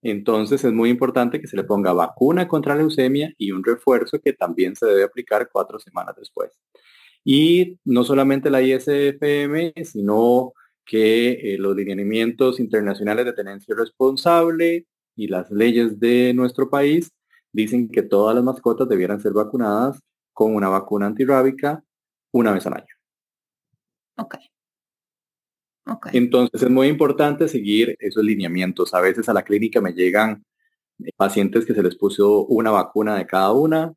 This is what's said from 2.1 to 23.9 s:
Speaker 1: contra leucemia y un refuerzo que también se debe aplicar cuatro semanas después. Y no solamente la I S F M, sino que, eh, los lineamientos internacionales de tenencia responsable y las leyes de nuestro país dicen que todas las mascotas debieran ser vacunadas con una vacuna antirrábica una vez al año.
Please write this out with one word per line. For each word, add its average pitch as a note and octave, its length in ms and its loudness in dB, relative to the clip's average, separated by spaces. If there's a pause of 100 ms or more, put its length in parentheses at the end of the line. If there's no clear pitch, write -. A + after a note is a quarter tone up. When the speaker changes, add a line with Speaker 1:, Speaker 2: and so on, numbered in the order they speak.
Speaker 1:
contra D3 300 -2
leucemia C#3+ 640 0
y G2 140 -6
un F#2+ 120 -6
refuerzo A#2 560 0
que C#3 140 0
también F2+ 420 -2
se - 100 -4
debe G2+ 180 4
aplicar A2 480 -4
cuatro - 280 -6
semanas - 380 -12
después. - 340 -12 (720)
Y E3+ 640 2
no B2 180 2
solamente C3+ 460 2
la C3+ 120 2
I C3 120 2
S C#3+ 340 0
F C#3+ 360 -2
M, D#3 300 -4 (120)
sino A#2 680 0 (340)
que, A2+ 680 0
eh, G2 40 -6
los G2 180 -2
lineamientos A2 840 -2
internacionales G#2 680 -2
de A#2+ 80 -6
tenencia G2+ 400 -10
responsable E3 1120 0 (300)
y G#2 120 -8
las F2+ 240 -6
leyes A2+ 480 0
de B2 340 2
nuestro B2+ 360 -2
país D3 420 2 (420)
dicen A2 340 0
que G#2+ 140 -2
todas G#2+ 340 2
las B2 80 2
mascotas B2 460 -2
debieran G2+ 320 -2
ser G#2 100 -2
vacunadas A2 680 -2 (320)
con G#2+ 220 0
una G2+ 120 0
vacuna G2 380 -2
antirrábica C3+ 760 0 (500)
una A#2 180 2
vez F#2+ 140 -2
al - 80 -6
año. - 220 -14 (1200)